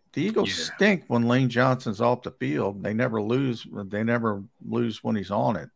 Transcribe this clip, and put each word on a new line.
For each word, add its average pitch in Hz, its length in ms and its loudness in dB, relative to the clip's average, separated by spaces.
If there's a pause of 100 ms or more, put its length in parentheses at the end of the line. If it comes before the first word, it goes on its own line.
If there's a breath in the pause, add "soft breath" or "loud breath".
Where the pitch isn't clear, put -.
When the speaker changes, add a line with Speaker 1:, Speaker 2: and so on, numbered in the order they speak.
(140)
Speaker 1:
The 139 100 -2
Eagles 220 340 0
Speaker 2:
Yeah. - 180 -6
Speaker 1:
stink 196 320 4
when 117 200 2
Lane 127 220 4
Johnson's 123 500 2
off 120 240 2
the - 80 -8
field. 117 500 -2
They 101 120 -4
never 113 280 0
lose. 120 480 0
They 101 340 -6
never 113 380 0 (240)
lose 113 380 -4
when 113 140 -2
he's 92 120 -6
on 110 280 0
it. 78 180 -12